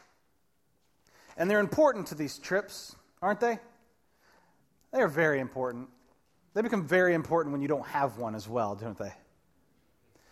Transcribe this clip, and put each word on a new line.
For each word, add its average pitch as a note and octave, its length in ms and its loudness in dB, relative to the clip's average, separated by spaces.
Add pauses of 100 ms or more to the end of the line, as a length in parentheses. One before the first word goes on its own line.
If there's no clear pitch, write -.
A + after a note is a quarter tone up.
(1400)
And F3+ 120 0
they're G#3 100 4
important A3+ 480 2
to E3 80 -10
these D3 240 -6
trips, - 560 -6 (260)
aren't G3+ 180 0
they? A#3 200 0 (1300)
They're B3+ 140 4
very D3+ 320 2
important. B2+ 500 -6 (640)
They G#3 80 2
become A3 240 -2
very F3+ 300 6
important D#3 360 0
when C#3+ 100 -2
you C#3+ 60 0
don't D3 200 0
have C3+ 320 -2
one A2 160 -6
as G#2+ 120 -10
well, G#2+ 280 -2
don't G#2 220 -10
they? G2+ 140 -8 (1200)